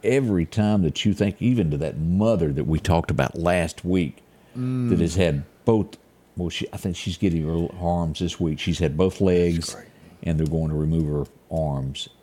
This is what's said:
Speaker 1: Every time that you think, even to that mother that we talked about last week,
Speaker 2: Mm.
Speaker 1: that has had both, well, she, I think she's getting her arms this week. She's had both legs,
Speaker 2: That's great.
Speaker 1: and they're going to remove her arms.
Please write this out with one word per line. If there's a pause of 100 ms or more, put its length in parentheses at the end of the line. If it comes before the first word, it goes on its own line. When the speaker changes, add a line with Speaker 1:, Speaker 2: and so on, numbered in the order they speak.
Speaker 1:
Every
time
that
you
think,
even
to
that
mother
that
we
talked
about
last
week, (360)
Speaker 2:
Mm.
Speaker 1:
that
has
had (200)
both, (400)
well,
she,
I
think
she's
getting
her (120)
arms
this
week.
She's
had
both
legs,
Speaker 2:
That's
great. (360)
Speaker 1:
and
they're
going
to
remove
her (220)
arms. (140)